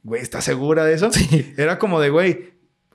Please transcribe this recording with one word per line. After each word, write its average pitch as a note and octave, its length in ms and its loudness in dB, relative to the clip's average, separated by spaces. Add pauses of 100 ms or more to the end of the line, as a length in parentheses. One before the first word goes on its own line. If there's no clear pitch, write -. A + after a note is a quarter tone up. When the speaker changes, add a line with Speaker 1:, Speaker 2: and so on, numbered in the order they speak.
Speaker 1:
"Güey, A2+ 180 -6
¿estás - 240 -8
segura D3 400 0
de D#3+ 80 2
eso?". G3 180 0
Speaker 2:
Sí. D3+ 460 0
Speaker 1:
Era D#3+ 220 0
como F#3 200 0
de, C#3+ 120 2
güey, F3 420 0 (420)